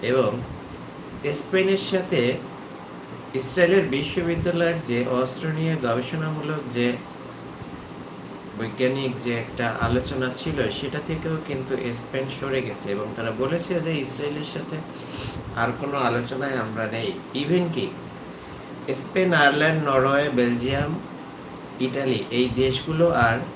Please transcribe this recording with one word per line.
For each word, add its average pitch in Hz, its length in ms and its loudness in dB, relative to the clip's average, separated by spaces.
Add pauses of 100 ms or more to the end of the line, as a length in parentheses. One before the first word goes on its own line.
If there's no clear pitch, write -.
এবং 120 360 4 (920)
স্পেনের 190 420 4
সাথে 175 600 2 (960)
ইসরায়েলের 170 540 6
বিশ্ববিদ্যালয়ের 165 960 2
যে 120 180 2 (180)
অস্ত্র 131 260 -2
নিয়ে 160 340 0
গবেষণামূলক 147 920 -2
যে 120 180 4 (1700)
বৈজ্ঞানিক 123 680 0
যে 120 100 2
একটা 117 340 -2 (120)
আলোচনা 123 560 0
ছিল, 135 340 0
সেটা 143 360 -4
থেকেও 160 300 -2 (100)
কিন্তু 131 300 -4 (160)
স্পেন 131 320 -4 (160)
সরে 135 220 0
গেছে 104 280 -6
এবং 104 160 -2 (100)
তারা 113 220 -2
বলেছে 165 420 0
যে, 160 120 0
"ইসরায়েলের 147 520 -2
সাথে - 320 -6 (840)
আর 117 80 4 (120)
কোনো 143 160 -2
আলোচনায় 131 600 0
আমরা 110 300 -2
নেই।" 110 260 -2 (220)
Even 156 300 4 (100)
কি 101 160 0 (1040)
স্পেন, 185 400 2
আয়ারল্যান্ড, 151 540 6
নরওয়ে, 139 400 6
বেলজিয়াম, 131 720 2 (800)
ইটালি 127 500 0
এই 123 260 4
দেশগুলো 156 540 4
আর 120 280 6 (180)